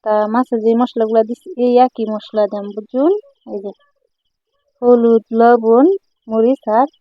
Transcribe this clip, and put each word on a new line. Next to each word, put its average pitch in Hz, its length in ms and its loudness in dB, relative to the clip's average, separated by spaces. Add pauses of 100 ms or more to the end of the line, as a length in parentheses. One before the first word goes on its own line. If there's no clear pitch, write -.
তা 214 100 -2 (200)
মাছে 247 300 -2
যে 226 80 2 (100)
মশলাগুলা 226 480 0
দিছি, 254 200 -14 (160)
এই 247 80 0 (120)
একই 233 280 -6
মশলা 214 380 -4
দেন 202 140 -10 (100)
বুঝুন। 254 360 -2 (400)
এই 208 120 -10
যে 202 80 -12 (1080)
হলুদ, 233 420 2 (160)
লবণ, 233 460 4 (420)
মরিচ 226 360 -2 (140)
আর 269 100 2 (140)